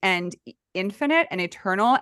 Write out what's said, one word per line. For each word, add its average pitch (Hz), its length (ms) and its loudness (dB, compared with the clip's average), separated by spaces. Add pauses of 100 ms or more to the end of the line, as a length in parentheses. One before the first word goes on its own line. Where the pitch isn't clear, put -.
and 175 320 0 (120)
i-, - 60 -18 (180)
infinite 202 600 0
and 185 80 -2
eternal 196 600 0